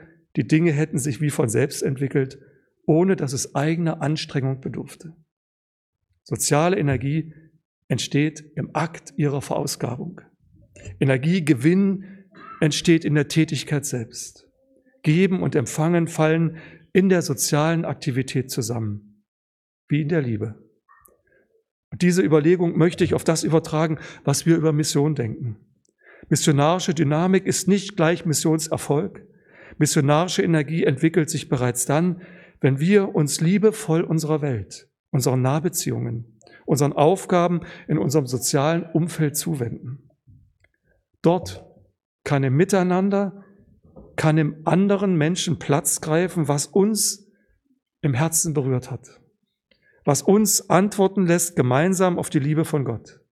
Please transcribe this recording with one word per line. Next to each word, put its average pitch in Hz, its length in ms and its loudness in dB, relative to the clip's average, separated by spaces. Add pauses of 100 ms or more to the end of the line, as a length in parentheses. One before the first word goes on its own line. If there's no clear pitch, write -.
(360)
die 120 100 -2
Dinge 160 260 4
hätten 151 240 -2
sich 131 240 -4
wie 147 100 0
von 131 180 0
selbst 120 340 0
entwickelt, 135 560 -2 (480)
ohne 175 300 2
dass 135 160 -6
es - 220 -6
eigener 160 460 -2
Anstrengung 139 600 -4
bedurfte. - 540 -12 (1080)
Soziale 156 560 0
Energie 143 560 -4 (540)
entsteht 147 560 -2 (100)
im - 200 -8
Akt - 420 -6
ihrer 143 260 -2
Verausgabung. 143 800 -6 (800)
Energiegewinn 160 1040 2 (560)
entsteht 160 440 2
in 151 120 2
der 143 100 2
Tätigkeit 156 580 -2
selbst. - 600 -10 (560)
Geben 180 400 2
und 151 140 -2
Empfangen 160 500 0
fallen 160 520 0 (340)
in 185 160 4
der 180 140 4
sozialen 151 640 0
Aktivität 131 640 -4
zusammen, 110 760 -8 (640)
wie 147 140 0
in 143 60 -4
der 156 140 0
Liebe. 110 400 -6 (1300)
Und 110 120 -4
diese 180 200 4
Überlegung 165 560 2
möchte 156 240 2
ich - 120 0
auf 156 100 -4
das 160 180 0
übertragen, 156 560 0 (240)
was 139 240 0
wir 165 100 6
über 160 160 2
Mission 147 440 0
denken. 117 400 -6 (720)
Missionarische 160 680 2
Dynamik 170 520 2
ist - 200 -2
nicht 196 300 0
gleich 165 280 2
Missionserfolg. 156 1040 -2 (520)
Missionarische 151 640 2
Energie 160 420 0
entwickelt 160 460 2
sich - 180 -8
bereits 123 380 -2
dann, 170 360 0 (380)
wenn 139 200 2
wir 196 340 2
uns 147 260 0
liebevoll 180 640 2
unserer 156 400 -2
Welt, 120 460 -6 (220)
unseren 127 320 2
Nahbeziehungen, 123 960 -4 (280)
unseren 143 260 2
Aufgaben 175 680 2 (280)
in 151 80 0
unserem 147 300 0
sozialen 147 580 0
Umfeld 156 520 -2
zuwenden. 127 760 -8 (1120)
Dort 175 420 0 (600)
kann 139 200 0
im 131 120 2
Miteinander, 190 880 0 (720)
kann 156 220 2
im - 280 -2
anderen 190 500 2
Menschen 160 420 -2
Platz - 420 -2
greifen, 170 480 -2
was 143 180 -2
uns - 640 -2 (720)
im 143 120 0
Herzen 160 380 -2
berührt 131 380 -2
hat, - 300 -14 (840)
was 143 180 2
uns 202 460 2
antworten 190 580 2
lässt 170 300 0
gemeinsam 170 640 2
auf 139 100 -6
die 156 100 0
Liebe 151 260 0
von 147 200 -2
Gott, - 360 -10 (100)